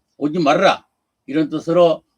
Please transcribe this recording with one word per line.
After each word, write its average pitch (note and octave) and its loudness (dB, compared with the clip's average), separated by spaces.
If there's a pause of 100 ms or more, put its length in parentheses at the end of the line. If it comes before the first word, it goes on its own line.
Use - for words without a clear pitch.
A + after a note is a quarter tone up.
(160)
오지 D3+ -4
말아라. F3 2 (420)
이런 C#3+ -2
뜻으로 D#3+ 0 (160)